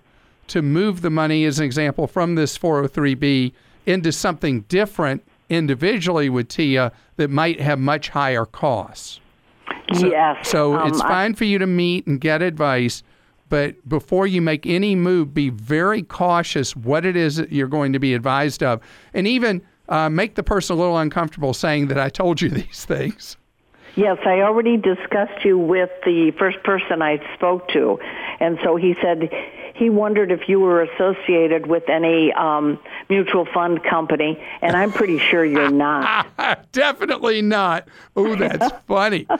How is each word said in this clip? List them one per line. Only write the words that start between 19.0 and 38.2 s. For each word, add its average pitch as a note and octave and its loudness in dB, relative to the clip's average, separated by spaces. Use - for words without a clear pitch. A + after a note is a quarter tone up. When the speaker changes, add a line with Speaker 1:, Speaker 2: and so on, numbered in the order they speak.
Speaker 1:
And F#3 0
even, A3+ 0
uh, D#3 0
make F#3 -2
the - -4
person F#3+ -2
a D#3+ 0
little F3 2
uncomfortable D#3 -2
saying D3 0
that C3+ -2
I C#3 0
told F3 0
you F3 2
<laughs> D#3+ -2
these - -12
things. - -6
Speaker 2:
Yes, F#3+ 2
I F#3+ 4
already A3+ 2
discussed G3+ -2
you F#3+ 6
with F3+ 2
the E3 4
first F#3+ 0
person F3+ -2
I D3+ 0
spoke F3+ -2
to. B2+ 2
And E3 0
so E3+ 2
he F3 2
said E3 0
he A#3 2
wondered G#3 2
if E3+ -2
you F#3+ 4
were F3+ 4
associated E3 2
with E3 0
any, D#3+ 2
um, D3+ 0
mutual F#3+ 0
fund F3 -2
company, D#3 0
and E3+ 0
I'm G3+ 2
pretty F#3 0
sure E3 2
you're C#3+ 2
not. D3 0
Speaker 1:
<laughs> - -4
Definitely C4+ 0
not. G3 0
Oh, G#3+ 0